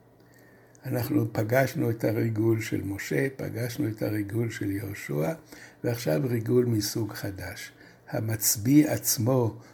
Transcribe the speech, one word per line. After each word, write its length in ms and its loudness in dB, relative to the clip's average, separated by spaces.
אנחנו 480 0
פגשנו 560 2
את 140 -2
הריגול 580 2
של 220 -4
משה, 520 -2
פגשנו 520 -4
את 140 -6
הריגול 480 -2
של 220 -4
יהושע, 640 -4
ועכשיו 420 0
ריגול 400 2
מסוג 480 0
חדש. 580 -10
המצביא 800 4
עצמו 680 2